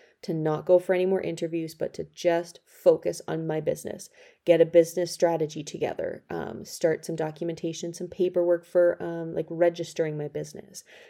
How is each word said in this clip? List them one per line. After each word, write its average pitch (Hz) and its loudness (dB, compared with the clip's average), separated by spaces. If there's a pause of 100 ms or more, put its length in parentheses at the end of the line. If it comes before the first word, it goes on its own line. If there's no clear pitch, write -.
(220)
to 180 -4
not 156 -2
go 180 8
for 185 0
any 180 2
more 190 2
interviews, 165 -6
but - -6
to 165 -8
just 175 0
focus 165 2
on 160 -4
my 160 -2
business, 156 -6 (340)
get 165 6
a 165 8
business 170 4
strategy 160 0
together, - -6
um, - -10
start 160 -2
some 165 -6
documentation, 165 -6
some 180 -10
paperwork 175 0
for, 175 4
um, 165 -6
like, 160 -4
registering 165 0
my 147 -6
business, - -12 (280)